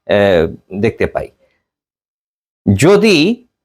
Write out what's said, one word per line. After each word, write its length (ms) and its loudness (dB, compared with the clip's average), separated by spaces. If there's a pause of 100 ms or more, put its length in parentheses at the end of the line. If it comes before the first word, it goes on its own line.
এ, 400 2 (340)
দেখতে 260 -4
পাই। 220 -10 (1500)
যদি 720 2 (180)